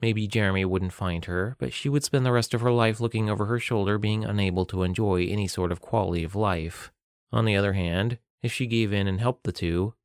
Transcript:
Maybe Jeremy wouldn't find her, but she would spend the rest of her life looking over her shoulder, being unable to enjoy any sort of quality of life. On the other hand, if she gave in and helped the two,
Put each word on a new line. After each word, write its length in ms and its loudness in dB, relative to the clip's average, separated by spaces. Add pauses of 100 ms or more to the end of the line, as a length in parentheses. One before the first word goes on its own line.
Maybe 260 0
Jeremy 380 2
wouldn't 280 0
find 320 -4
her, 340 -2
but 140 -6
she 160 -4
would 160 0
spend 200 0
the 80 4
rest 220 2
of 60 0
her 100 2
life 300 2
looking 280 0
over 180 0
her 120 0
shoulder, 400 0
being 260 0
unable 420 0
to 160 -2
enjoy 440 2
any 200 -2
sort 260 -2
of 80 -4
quality 420 0
of 120 -6
life. 580 -2 (400)
On 120 2
the 120 4
other 160 4
hand, 460 0 (240)
if 100 -2
she 140 -2
gave 260 2
in 140 2
and 140 0
helped 240 -2
the 80 -2
two, 420 -2 (100)